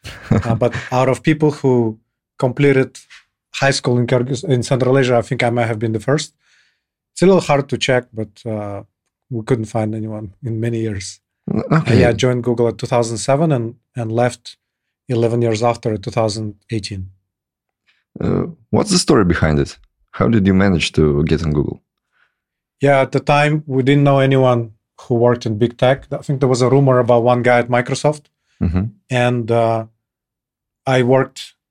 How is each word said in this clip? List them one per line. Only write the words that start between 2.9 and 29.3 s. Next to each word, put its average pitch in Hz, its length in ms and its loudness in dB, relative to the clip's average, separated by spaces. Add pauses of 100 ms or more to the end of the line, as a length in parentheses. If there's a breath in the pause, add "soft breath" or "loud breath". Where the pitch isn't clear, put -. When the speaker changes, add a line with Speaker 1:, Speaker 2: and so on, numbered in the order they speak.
Speaker 2:
high 139 160 4
school 123 200 -2
in 120 80 0
Kyrgyz-, 127 420 -2
in 127 140 0
Central 127 340 0
Asia, 123 220 2
I 113 100 0
think 123 140 -4
I 120 80 0
might 117 160 -2
have 113 120 -4
been 113 140 -4
the 110 80 -4
first. 147 340 -2 (800)
It's - 100 -4
a 175 40 6
little 185 240 6
hard 139 180 0
to 120 80 -6
check, 123 280 0 (100)
but, 107 180 -10 (140)
uh, 104 380 -8 (440)
we 113 160 -8
couldn't 110 220 -2 (100)
find 110 180 -2
anyone 110 380 -10 (100)
in 113 160 -6
many 117 280 -2
years. 98 340 -10 (320)
Speaker 1:
N-, 107 180 -2
Speaker 2:
Uh, 151 80 2
Speaker 1:
okay. 123 220 2
Speaker 2:
yeah, 120 100 4
I 113 40 0 (100)
joined 123 240 0
Google 117 200 0
at 101 100 -6
two 120 80 -10
thousand 117 320 -2
seven 147 340 0
and, 117 220 -4 (200)
and 113 160 -8 (120)
left - 340 -6 (500)
eleven 117 360 0
years 113 200 0
after 117 300 -2
at 101 100 -6
two 113 160 -8
thousand 110 280 -2 (240)
eighteen. 101 320 -8 (1200)
Speaker 1:
Uh, 92 220 -2 (300)
what's 208 160 2
the 180 160 0
story 127 180 4 (100)
behind 76 240 0
it? - 200 -4 (400)
How - 160 2
did 98 120 2
you 95 80 4
manage 95 380 2
to 80 100 2 (220)
get 78 200 0
on 78 80 -2
Google? 73 260 -2 (1040)
Speaker 2:
Yeah, 135 220 4
at 131 100 -4
the 135 80 0
time, 151 460 2
we 131 160 -2
didn't 143 220 4
know 139 160 4
anyone 131 400 4 (420)
who - 120 -2 (120)
worked 120 180 2
in 110 140 -4
big 120 180 0
tech. 135 220 2 (120)
I 143 140 -10
think 139 160 -4
there 127 140 2
was 120 80 0
a 123 80 2
rumor 135 280 4
about 120 240 4 (100)
one 123 100 0
guy 123 160 4
at 120 100 -2
Microsoft. 127 560 -2 (380)
Speaker 1:
Mm-hmm. 90 220 -2 (260)
Speaker 2:
And, 123 400 0